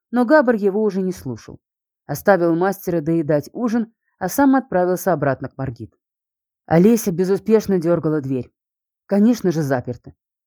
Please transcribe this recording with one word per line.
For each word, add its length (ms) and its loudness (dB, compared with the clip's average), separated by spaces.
но 140 0
Габр 300 4
его 280 0
уже 200 -2
не 100 -2
слушал. 480 -12
Оставил 480 2
мастера 460 -2
доедать 520 -2
ужин, 400 -4
а 100 -6
сам 280 2
отправился 560 -2
обратно 360 -4
к 100 -20
Маргит. 360 -10
Олеся 460 4
безуспешно 640 0
дёргала 420 0
дверь. 320 -6
Конечно 460 2
же, 100 -2
заперта. 520 -6